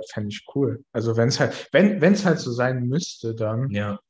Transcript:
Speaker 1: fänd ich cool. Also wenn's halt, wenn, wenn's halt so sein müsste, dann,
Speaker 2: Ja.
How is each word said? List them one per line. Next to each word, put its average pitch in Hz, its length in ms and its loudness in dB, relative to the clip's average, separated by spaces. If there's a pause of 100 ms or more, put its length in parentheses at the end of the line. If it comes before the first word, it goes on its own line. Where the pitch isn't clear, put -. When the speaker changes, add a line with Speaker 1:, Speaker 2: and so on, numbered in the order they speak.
(140)
Speaker 1:
fänd 104 180 -6
ich - 140 -14 (100)
cool. 123 260 0 (120)
Also 113 240 0
wenn's 117 240 2
halt, - 320 -2
wenn, 202 260 6
wenn's 196 240 4
halt 175 160 4
so 123 140 -6
sein 123 340 0
müsste, 123 480 -4
dann, 113 340 -2
Speaker 2:
Ja. 104 300 -4 (100)